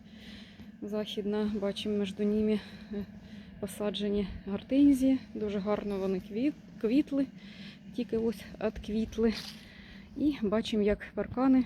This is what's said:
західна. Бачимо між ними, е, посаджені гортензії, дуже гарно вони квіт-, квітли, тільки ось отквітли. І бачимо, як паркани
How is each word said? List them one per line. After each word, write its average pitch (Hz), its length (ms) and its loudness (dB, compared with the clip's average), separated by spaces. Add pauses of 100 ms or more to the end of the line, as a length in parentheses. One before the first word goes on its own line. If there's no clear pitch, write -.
(840)
західна. 208 760 -2
Бачимо 202 380 -2
між 196 200 -2
ними, 214 420 2 (320)
е, 202 120 -6 (560)
посаджені 202 680 -2 (180)
гортензії, 262 720 6 (160)
дуже 214 240 -2
гарно 202 400 0
вони 190 220 0 (100)
квіт-, 247 500 -2
квітли, 269 460 2 (720)
тільки 233 220 0
ось 226 260 0 (160)
отквітли. 220 760 0 (840)
І 277 260 2
бачимо, 214 400 2
як 202 160 4 (160)
паркани 254 520 4